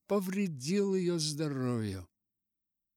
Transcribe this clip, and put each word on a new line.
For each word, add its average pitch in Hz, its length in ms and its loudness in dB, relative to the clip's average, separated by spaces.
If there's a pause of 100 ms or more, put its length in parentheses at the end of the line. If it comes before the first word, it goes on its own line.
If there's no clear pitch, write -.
повредил 190 880 0
её 175 240 2
здоровью. 127 880 -2 (880)